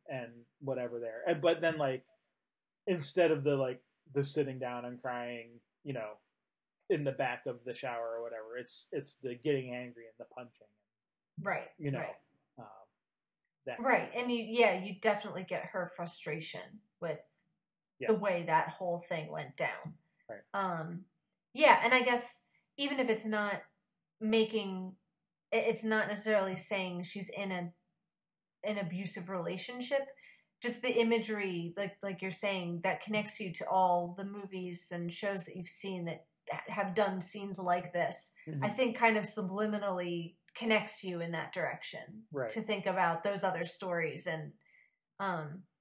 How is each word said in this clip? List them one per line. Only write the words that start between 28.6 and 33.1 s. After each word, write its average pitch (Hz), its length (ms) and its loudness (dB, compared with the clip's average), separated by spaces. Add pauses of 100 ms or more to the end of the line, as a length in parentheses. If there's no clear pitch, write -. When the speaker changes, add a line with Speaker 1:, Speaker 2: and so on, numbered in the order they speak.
Speaker 2:
an 208 140 0
abusive 180 500 0
relationship, 240 800 -2 (520)
just 240 220 2
the 254 180 2
imagery, 202 760 0
like, 202 260 -4
like 190 180 -6
you're 190 120 -4
saying, 180 500 -2
that 185 180 0
connects 214 380 0